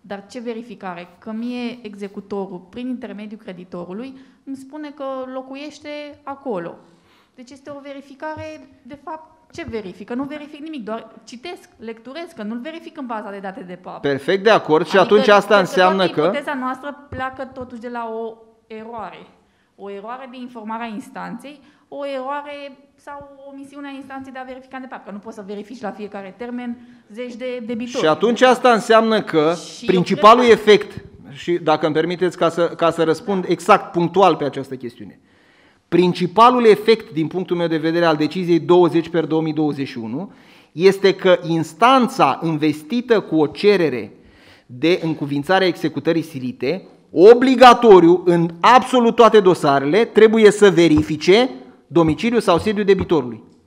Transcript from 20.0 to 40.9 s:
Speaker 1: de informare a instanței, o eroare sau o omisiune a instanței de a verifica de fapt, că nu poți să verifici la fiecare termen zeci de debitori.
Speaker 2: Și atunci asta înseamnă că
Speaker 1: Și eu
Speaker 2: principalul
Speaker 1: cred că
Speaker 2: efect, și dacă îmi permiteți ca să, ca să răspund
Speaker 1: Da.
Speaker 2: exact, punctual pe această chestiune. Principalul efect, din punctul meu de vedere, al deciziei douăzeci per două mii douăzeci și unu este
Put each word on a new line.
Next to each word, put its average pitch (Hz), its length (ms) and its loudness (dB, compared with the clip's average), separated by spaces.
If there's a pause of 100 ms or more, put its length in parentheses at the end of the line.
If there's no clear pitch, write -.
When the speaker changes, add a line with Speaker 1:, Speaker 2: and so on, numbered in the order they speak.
Speaker 1:
de 247 60 -20
informare 233 460 -12
a 233 40 -10
instanței, 220 720 -14 (280)
o 277 180 -12
eroare 285 680 -12 (180)
sau 285 420 -20 (100)
o 277 60 -20
omisiune 277 360 -18
a - 20 -14
instanței 269 420 -16
de 262 60 -14
a 262 40 -12
verifica 262 360 -16
de 262 120 -14
fapt, 240 140 -16
că 214 60 -18
nu 202 80 -14
poți 214 180 -18
să 208 100 -16
verifici 202 340 -14
la 202 100 -10
fiecare 196 460 -14
termen 240 400 -10 (360)
zeci 240 220 -12
de 247 320 -10
debitori. 240 380 -6
Speaker 2:
Și 156 60 2
atunci 208 320 0
asta 254 300 4
înseamnă 220 500 2
că 160 320 0
Speaker 1:
Și - 300 -16
eu - 20 -12
Speaker 2:
principalul 196 580 4
Speaker 1:
cred 233 180 8
că 214 80 4
Speaker 2:
efect, - 340 2 (260)
și 139 220 -6
dacă 160 340 0
îmi 151 80 -2
permiteți 165 420 -2
ca 170 120 0
să, 170 200 -2
ca 165 220 0
să 165 140 0
răspund 185 380 -2
Speaker 1:
Da. - 80 -6
Speaker 2:
exact, 190 420 2
punctual 170 440 2
pe 147 80 -6
această 135 300 -8
chestiune. 117 460 -16 (680)
Principalul 180 760 4
efect, 214 480 4
din 156 140 -4
punctul 175 300 -6
meu 175 100 -2
de 160 100 -2
vedere, 165 280 0
al 160 120 4
deciziei 165 420 0
douăzeci 165 500 4
per 165 160 -2
două 160 180 -2
mii 160 100 -4
douăzeci 143 360 -4
și - 100 -12
unu 120 340 -10 (400)
este 190 420 2